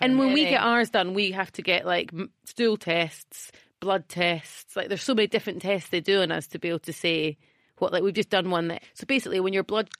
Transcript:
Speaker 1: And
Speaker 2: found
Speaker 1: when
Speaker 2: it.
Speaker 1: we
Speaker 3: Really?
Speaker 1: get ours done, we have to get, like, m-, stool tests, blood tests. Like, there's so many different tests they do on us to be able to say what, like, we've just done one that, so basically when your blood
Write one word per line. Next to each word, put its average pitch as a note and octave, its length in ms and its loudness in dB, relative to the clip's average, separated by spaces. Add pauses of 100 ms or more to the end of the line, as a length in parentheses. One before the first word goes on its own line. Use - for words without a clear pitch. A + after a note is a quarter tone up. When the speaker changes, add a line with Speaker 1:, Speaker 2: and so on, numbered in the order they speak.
Speaker 1:
And B3+ 100 4
Speaker 2:
found C4 60 4
Speaker 1:
when C4+ 100 4
Speaker 2:
it. C4 60 2
Speaker 1:
we D4+ 60 4
Speaker 3:
Really? - 100 2
Speaker 1:
get C4+ 120 2
ours A#3 280 2
done, F#3 240 0
we G3+ 160 0
have F#3+ 220 -4
to F3 100 -10
get, F3 240 0
like, F3 260 0
m-, E3+ 160 -8 (160)
stool A3+ 320 0
tests, - 720 -4 (300)
blood F#3+ 300 -2
tests. F3 680 -2
Like, F#3 120 -4
there's F#3+ 160 -2
so C4 100 2
many G#3+ 140 4
different G3+ 340 -2
tests F#3+ 260 -2
they F3 120 0
do G3 200 4
on E3 120 2
us D#3+ 160 -4
to E3 100 -10
be F3 100 -4
able E3+ 120 -2
to E3 120 -8
say D#3 460 0 (400)
what, F#3 140 0
like, F3 100 2
we've G3 100 2
just G3+ 160 -2
done F#3 220 0
one E3+ 180 0
that, - 140 -8 (100)
so - 140 -16
basically A#3 340 0
when F#3+ 140 0
your F#3+ 80 2
blood G#3+ 260 -2 (120)